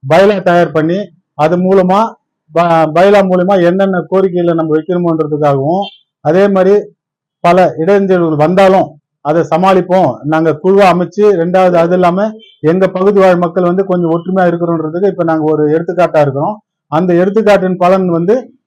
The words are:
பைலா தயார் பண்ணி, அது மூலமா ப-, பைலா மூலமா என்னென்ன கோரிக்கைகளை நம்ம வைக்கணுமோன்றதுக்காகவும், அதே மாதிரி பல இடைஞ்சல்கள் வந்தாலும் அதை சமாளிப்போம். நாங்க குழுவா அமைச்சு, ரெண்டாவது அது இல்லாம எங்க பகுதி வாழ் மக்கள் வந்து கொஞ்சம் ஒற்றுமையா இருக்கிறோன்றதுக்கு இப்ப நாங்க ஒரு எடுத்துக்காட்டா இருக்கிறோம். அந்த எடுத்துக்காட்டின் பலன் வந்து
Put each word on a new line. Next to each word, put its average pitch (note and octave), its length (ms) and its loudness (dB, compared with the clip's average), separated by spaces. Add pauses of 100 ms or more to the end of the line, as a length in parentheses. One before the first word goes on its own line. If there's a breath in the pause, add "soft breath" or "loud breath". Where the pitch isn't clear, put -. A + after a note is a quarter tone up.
பைலா F#3+ 340 2
தயார் F3 300 0
பண்ணி, E3 380 -4 (240)
அது E3 240 -2
மூலமா F#3+ 580 0 (380)
ப-, D#3+ 400 0
பைலா G3 280 4
மூலமா F#3 440 0
என்னென்ன F#3 440 0
கோரிக்கைகளை F3 440 0
நம்ம D#3+ 240 -2
வைக்கணுமோன்றதுக்காகவும், D#3 1080 -2 (340 loud breath)
அதே F3+ 280 0
மாதிரி G3 380 0 (540)
பல F3 380 2
இடைஞ்சல்கள் F3+ 580 0
வந்தாலும் F#3 680 0 (200)
அதை D#3+ 340 -2
சமாளிப்போம். F3+ 680 0
நாங்க D#3 400 -2
குழுவா - 20 -4
அமைச்சு, F3+ 520 2
ரெண்டாவது F#3 580 2
அது E3+ 180 2
இல்லாம F#3 380 0 (280 loud breath)
எங்க F3+ 280 0
பகுதி F#3+ 320 0
வாழ் F#3 180 4
மக்கள் F3 260 -2
வந்து F3+ 220 0
கொஞ்சம் F3+ 240 -2
ஒற்றுமையா E3+ 300 -4
இருக்கிறோன்றதுக்கு E3+ 680 -2
இப்ப F#3 160 -4
நாங்க D#3+ 280 -2
ஒரு D3+ 240 0
எடுத்துக்காட்டா E3 460 0
இருக்கிறோம். D3 420 -4 (240)
அந்த F3 260 -2
எடுத்துக்காட்டின் F#3 640 0
பலன் F#3 300 0
வந்து F3 440 -2 (160)